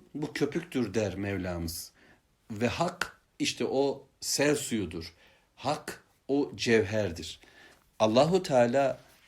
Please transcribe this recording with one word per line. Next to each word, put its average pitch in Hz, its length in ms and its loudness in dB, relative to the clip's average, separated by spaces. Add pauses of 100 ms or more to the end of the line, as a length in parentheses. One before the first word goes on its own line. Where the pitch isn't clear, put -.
(140)
bu 147 180 -6
köpüktür 135 640 -2
der 104 200 0
Mevlamız. 90 800 -6 (580)
Ve 113 180 -2
hak - 520 -4 (180)
işte 135 260 -2
o 135 420 0 (140)
sel - 360 2
suyudur. 87 580 -4 (420)
Hak - 480 -6 (240)
o 139 280 0
cevherdir. 101 840 0 (580)
Allahu 143 440 4
Teala 127 580 2 (280)